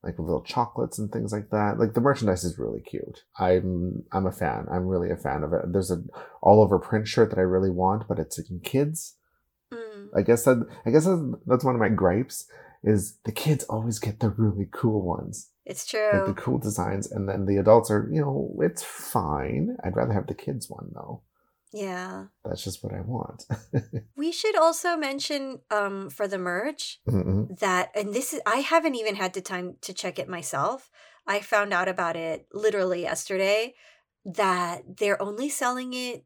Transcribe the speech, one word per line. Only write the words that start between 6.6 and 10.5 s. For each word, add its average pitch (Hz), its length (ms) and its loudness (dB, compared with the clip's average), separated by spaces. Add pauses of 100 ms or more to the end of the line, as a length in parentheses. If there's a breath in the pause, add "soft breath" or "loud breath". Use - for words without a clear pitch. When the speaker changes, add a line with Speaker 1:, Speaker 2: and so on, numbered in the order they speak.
Speaker 1:
over 95 160 6
print 110 300 0
shirt - 240 4
that - 80 -2
I 92 40 6
really 92 280 4
want, 95 360 2
but 82 120 -2
it's - 180 -6
in 90 220 -10
kids. 147 560 -2 (580)
Speaker 2:
Mm. - 420 -14
Speaker 1:
I - 60 4
guess 117 220 4
that, 123 200 6 (220 loud breath)